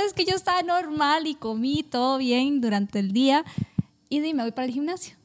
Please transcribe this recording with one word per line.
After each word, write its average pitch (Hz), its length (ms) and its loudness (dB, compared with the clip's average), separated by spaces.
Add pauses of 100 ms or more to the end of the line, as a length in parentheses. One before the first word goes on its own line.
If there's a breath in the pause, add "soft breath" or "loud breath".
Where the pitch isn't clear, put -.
es 403 80 -2
que 359 120 0
yo 370 100 0
estaba 359 260 0
normal 320 640 0
y 294 80 -4
comí 254 480 -2
todo 262 340 0
bien 262 440 2
durante 208 380 0
el 190 140 0
día 269 300 4 (640 loud breath)
y 294 100 0
di, 311 140 -2
me 254 100 0
voy 226 80 -4
para 254 140 -4
el 247 80 -4
gimnasio 320 520 -6